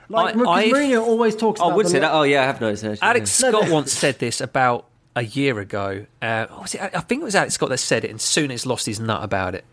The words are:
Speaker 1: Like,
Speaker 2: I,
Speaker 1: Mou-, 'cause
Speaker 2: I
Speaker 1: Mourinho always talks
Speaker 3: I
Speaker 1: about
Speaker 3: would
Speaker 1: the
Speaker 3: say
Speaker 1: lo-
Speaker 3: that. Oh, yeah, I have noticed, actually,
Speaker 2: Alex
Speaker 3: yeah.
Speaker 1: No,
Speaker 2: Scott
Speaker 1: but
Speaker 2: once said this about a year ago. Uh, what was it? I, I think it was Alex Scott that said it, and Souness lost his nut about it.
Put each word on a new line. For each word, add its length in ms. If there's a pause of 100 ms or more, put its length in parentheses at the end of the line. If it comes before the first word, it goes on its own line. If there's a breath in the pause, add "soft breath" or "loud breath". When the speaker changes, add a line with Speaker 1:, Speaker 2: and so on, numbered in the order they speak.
Speaker 1:
Like, 240
Speaker 2:
I, 20
Speaker 1:
Mou-, 100
'cause 120
Speaker 2:
I 120
Speaker 1:
Mourinho 360
always 300
talks 260
Speaker 3:
I 40
Speaker 1:
about 120
Speaker 3:
would 80
Speaker 1:
the 60
Speaker 3:
say 80
Speaker 1:
lo- 80
Speaker 3:
that. 40
Oh, 120
yeah, 180
I 60
have 120
noticed, 240
actually, 240
Speaker 2:
Alex 320
Speaker 3:
yeah. 120
Speaker 1:
No, 80
Speaker 2:
Scott 100
Speaker 1:
but 20
Speaker 2:
once 220
said 240
this 240
about 460 (280)
a 80
year 360
ago. 480 (160)
Uh, 240
what 160
was 100
it? 80
I, 140
I 60
think 200
it 40
was 100
Alex 180
Scott 160
that 80
said 260
it, 60
and 100
Souness 460
lost 220
his 120
nut 240
about 300
it. 200